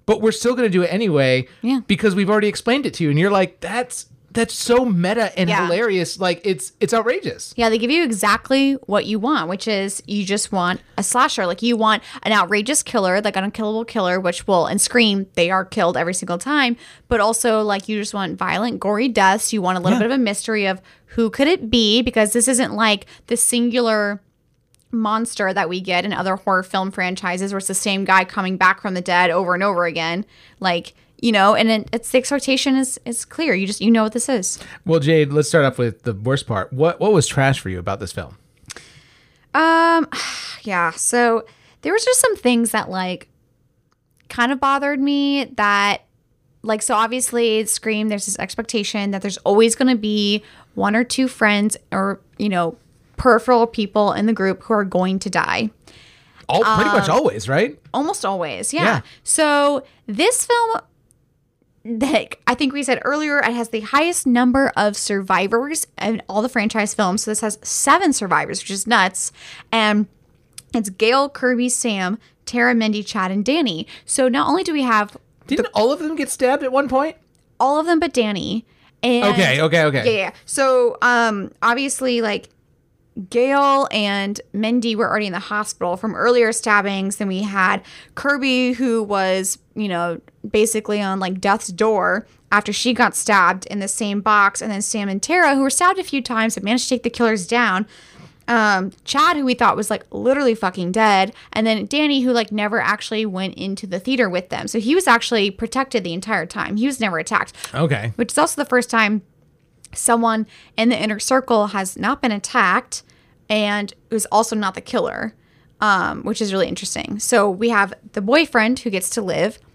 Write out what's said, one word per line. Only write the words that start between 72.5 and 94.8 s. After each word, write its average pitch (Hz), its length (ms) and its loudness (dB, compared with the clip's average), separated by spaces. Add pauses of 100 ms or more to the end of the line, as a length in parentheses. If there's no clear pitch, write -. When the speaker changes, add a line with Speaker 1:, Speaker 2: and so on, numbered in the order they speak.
Speaker 2:
Mindy, 214 300 0
Chad, 190 280 -4
and 202 120 -2
Danny. 240 420 0 (200)
So 262 240 0
not 285 180 0
only 370 160 0
do 359 100 -4
we 285 100 0
have 214 320 0 (320)
Speaker 1:
Didn't 262 260 0
all 220 180 4
of 311 80 -2
them 311 160 -4
get 269 140 -4
stabbed 269 340 0
at 254 80 -2
one 269 180 2
point? 285 280 0 (420)
Speaker 2:
all 277 200 2
of 311 60 -2
them 339 140 4
but 330 140 -2
Danny. 214 520 -2 (380)
And 240 300 2
Speaker 1:
Okay, 151 280 2
okay, 160 240 4
okay. 135 200 0
Speaker 2:
Yeah, 220 120 2 (100)
yeah. - 40 -8 (140)
So, 254 560 2
um, 226 500 0 (100)
obviously, 254 600 0
like, 208 280 -4 (800)
Gail 277 600 2
and 202 500 -2 (120)
Mindy 226 420 0
were 208 140 0
already 214 180 0
in 185 60 -6
the 175 60 -6
hospital 208 580 -6
from 214 180 -6
earlier 233 360 4
stabbings. 202 640 0
Then 202 100 -4
we 190 160 -4
had 196 400 0 (320)
Kirby, 254 580 0
who 233 300 0
was, 190 560 0 (160)
you 214 120 -4
know, 170 320 -4 (300)
basically 214 520 0
on, 196 180 -4
like, 190 200 -4
death's 202 280 0
door 196 600 0 (240)
after 208 220 0
she 247 200 0
got 214 220 2
stabbed 185 520 2
in 202 120 -6
the 196 80 -4
same 202 340 -4
box. 208 400 4
And 220 100 -6
then 202 100 -4